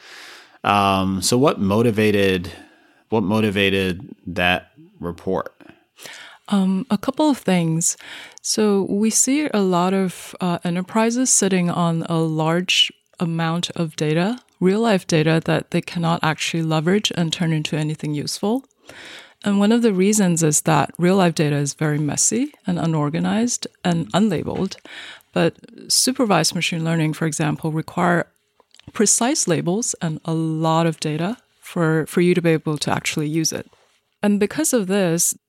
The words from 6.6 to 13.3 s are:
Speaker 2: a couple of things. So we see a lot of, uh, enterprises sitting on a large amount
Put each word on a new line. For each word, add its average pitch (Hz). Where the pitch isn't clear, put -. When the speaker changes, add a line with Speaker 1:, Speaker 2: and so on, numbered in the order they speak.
Speaker 2:
a 208
couple 302
of 262
things. 170
So 208
we 208
see 277
a 214
lot 185
of, 190
uh, 175
enterprises 226
sitting 185
on 170
a 165
large 160
amount 165